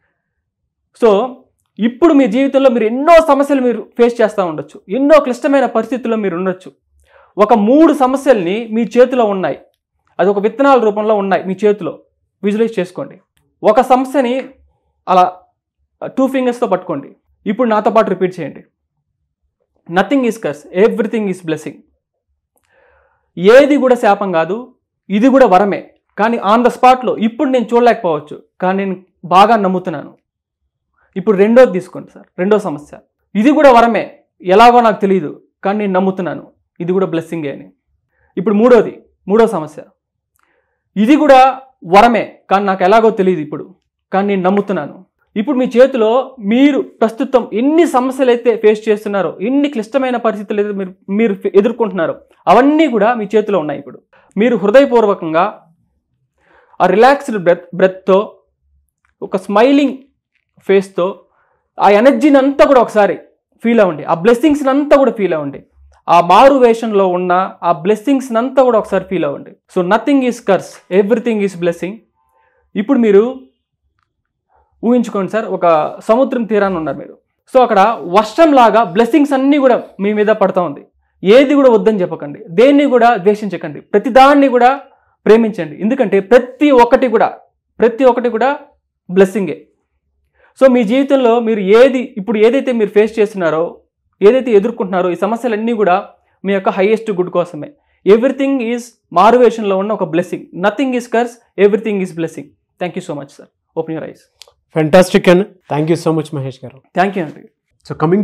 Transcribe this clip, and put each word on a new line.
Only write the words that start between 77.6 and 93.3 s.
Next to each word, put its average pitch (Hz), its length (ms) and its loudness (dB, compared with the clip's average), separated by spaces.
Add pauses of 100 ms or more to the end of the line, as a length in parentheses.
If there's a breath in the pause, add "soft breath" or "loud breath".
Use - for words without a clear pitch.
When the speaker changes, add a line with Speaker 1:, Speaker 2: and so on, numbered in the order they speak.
Speaker 1:
అక్కడ 202 160 2 (380)
వర్షంలాగా 233 640 4 (120)
బ్లెస్సింగ్స్ 277 440 0
అన్నీ 277 260 2
కూడా 247 120 4 (280)
మీ 208 140 -2
మీద 208 120 0 (120)
పడతా 185 260 0
ఉంది. 139 140 -14 (400)
ఏది 262 360 4
కూడా 269 160 4
వద్దని 202 280 0
చెప్పకండి, 151 360 -10 (220)
దేన్ని 285 340 4
కూడా 233 140 4 (160)
ద్వేషించకండి, 185 560 -4 (120)
ప్రతిదాన్ని 269 640 4
కూడా 247 160 4 (560)
ప్రేమించండి. 202 580 0
ఎందుకంటే 220 360 0 (100)
ప్రతి 254 400 2 (140)
ఒక్కటి 247 320 0
కూడా, 180 120 2 (520)
ప్రతి 233 320 0
ఒక్కటి 233 240 -4
కూడా 247 140 -2 (640)
బ్లెస్సింగే. 190 420 0 (1000)
So, 254 40 4 (120)
మీ 247 40 2 (120)
జీవితంలో 269 420 0 (140)
మీరు 214 140 -2 (200)
ఏది, 262 200 2 (180)
ఇప్పుడు 214 260 -4
ఏదైతే 262 240 0 (100)
మీరు 208 160 -2
ఫేస్ 220 240 2
చేస్తున్నారో, 170 420 -2 (640)